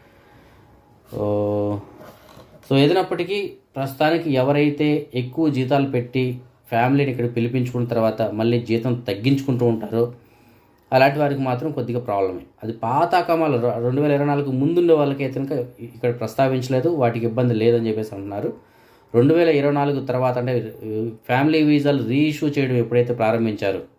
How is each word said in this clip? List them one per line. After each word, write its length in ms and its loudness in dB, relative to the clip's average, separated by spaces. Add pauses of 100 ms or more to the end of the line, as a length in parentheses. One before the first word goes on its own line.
(1160)
ఓ, 640 -2 (920)
so, 60 2
ఏదైనప్పటికీ 760 0 (240)
ప్రస్తుతానికి 560 0
ఎవరైతే 840 2
ఎక్కువ 340 -2
జీతాలు 380 0
పెట్టి 540 -4 (280)
ఫ్యామిలీని 440 2
ఇక్కడ 240 -4
పిలిపించుకున్న 500 -2
తర్వాత 360 0
మళ్ళీ 380 0
జీతం 340 -2
తగ్గించుకుంటూ 720 -2
ఉంటారో, 460 -2 (800)
అలాంటి 260 4
వారికి 220 0
మాత్రం 320 -4
కొద్దిగా 280 -4
ప్రాబ్లమే. 420 -2 (220)
అది 80 -6
పాత 420 0
అకామాలు 440 2
ర-, 200 -2
రెండు 220 0
వేల 120 2
ఇరవై 140 2
నాలుగు 240 0
ముందుండే 440 4
వాళ్ళకైతే 400 0
కనుక 320 -4 (140)
ఇక్కడ 380 -4
ప్రస్తావించలేదు, 680 0
వాటికి 380 0
ఇబ్బంది 280 0
లేదని 340 2
చెప్పేసి 260 -4
అంటున్నారు. 380 -8 (640)
రెండు 200 6
వేల 140 4
ఇరవై 240 4
నాలుగు 340 0
తర్వాత 320 0
అంటే, 360 -2 (520)
ఫ్యామిలీ 360 2
వీసాలు 400 4
రీఇష్యూ 460 0
చేయడం 260 0
ఎప్పుడైతే 400 2
ప్రారంభించారో, 640 0 (180)